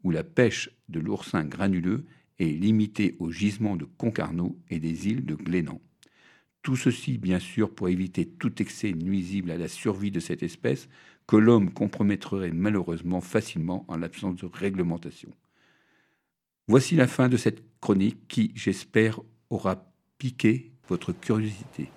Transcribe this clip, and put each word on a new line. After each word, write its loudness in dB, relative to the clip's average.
où -2
la -2
pêche 2
de -6
l'oursin -2
granuleux 0
est 0
limitée 2
aux -6
gisements 0
de -6
Concarneau -4
et -4
des -2
îles -2
de -4
Glénan. -2
Tout -2
ceci, 0
bien 0
sûr, -2
pour -4
éviter -2
tout -6
excès -4
nuisible -2
à -4
la -4
survie -4
de -2
cette -6
espèce -4
que 6
l'homme 8
compromettrait -2
malheureusement -2
facilement -4
en -6
l'absence -6
de -12
réglementation. -4
Voici 6
la 6
fin 2
de 4
cette -2
chronique 2
qui, 0
j'espère, 0
aura -4
piqué 2
votre -4
curiosité. -4